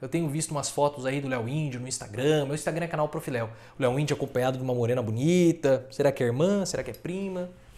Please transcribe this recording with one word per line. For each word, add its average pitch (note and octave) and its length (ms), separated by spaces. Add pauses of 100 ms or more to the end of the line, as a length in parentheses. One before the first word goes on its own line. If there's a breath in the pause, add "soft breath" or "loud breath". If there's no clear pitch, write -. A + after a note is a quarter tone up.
Eu C3+ 80
tenho E3 200
visto D3+ 220
umas C#3+ 180
fotos C#3+ 360
aí C3+ 160
do C3+ 60
Léo A#2+ 200
Índio C#3 320
no B2+ 80
Instagram. C3 580
Meu C#3 80
Instagram E3 320
é - 20
canal D#3 200
Profiléu. B2+ 420 (300 loud breath)
O - 20
Léo B2+ 160
Índio D3 180
acompanhado C3 420
de B2+ 60
uma B2+ 120
morena A#2+ 260
bonita. C#3 880
Será C#3 220
que C#3 100
é B2 60
irmã? F3+ 380
Será - 180
que A#2+ 80
é - 20
prima? F#3 560 (280 loud breath)